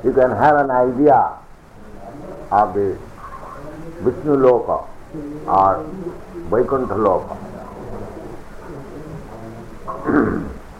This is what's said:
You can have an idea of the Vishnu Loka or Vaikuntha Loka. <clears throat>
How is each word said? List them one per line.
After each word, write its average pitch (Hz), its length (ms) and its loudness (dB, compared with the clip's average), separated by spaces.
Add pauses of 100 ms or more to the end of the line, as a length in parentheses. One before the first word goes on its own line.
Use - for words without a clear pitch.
You 127 100 2
can 127 180 6
have 139 320 6
an 135 80 2
idea 127 480 6 (1300)
of 104 220 4
the 98 240 0 (1040)
Vishnu 143 360 0
Loka 123 500 4 (600)
or 95 360 4 (680)
Vaikuntha 123 440 2 (120)
Loka. - 300 0 (3250)
<clears throat> - 20 -12 (260)